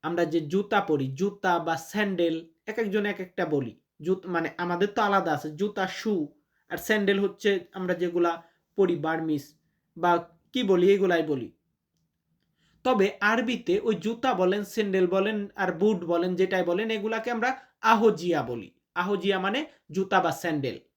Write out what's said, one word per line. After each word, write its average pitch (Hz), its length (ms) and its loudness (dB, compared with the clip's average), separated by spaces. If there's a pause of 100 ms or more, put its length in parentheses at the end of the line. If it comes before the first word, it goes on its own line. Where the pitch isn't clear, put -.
আমরা 170 240 0
যে 160 140 0
জুতা 190 420 0
পরি, 143 300 0
জুতা 180 480 0
বা 165 180 -2
স্যান্ডেল, 175 680 -2 (180)
এক 220 140 -6
একজন 208 260 0
এক 202 140 -4
একটা 180 260 -6
বলি। 135 340 -2 (220)
জুত-, 185 260 -2
মানে 165 300 -2
আমাদের 175 300 0
তো 214 140 -2
আলাদা 196 320 2
আছে, 156 220 -6
জুতা 196 320 -4
শু, 185 400 -2 (420)
আর 170 80 -8
স্যান্ডেল 202 420 2
হচ্ছে 196 540 0
আমরা 180 200 -4
যেগুলা 170 500 0 (320)
পরি 180 200 4
বার্মিস 160 640 -2 (400)
বা 170 320 2 (240)
কি 254 100 -2
বলি, 190 300 6
এগুলাই 180 300 2
বলি। 139 280 -4 (1300)
তবে 214 380 2
আরবিতে 220 580 0
ওই 220 160 0
জুতা 226 380 -2
বলেন, 190 300 2
স্যান্ডেল 196 440 0
বলেন, 202 480 0
আর 185 220 -2
বুট 190 260 2
বলেন, 175 320 0
যেটাই 185 280 2
বলেন, 185 260 0
এগুলাকে 220 420 -4
আমরা 240 360 -2 (140)
আহজিয়া 180 640 4
বলি। 117 280 -8 (240)
আহজিয়া 190 440 -2
মানে 214 260 -2 (260)
জুতা 190 280 2
বা 175 120 2
স্যান্ডেল। 147 480 -2 (180)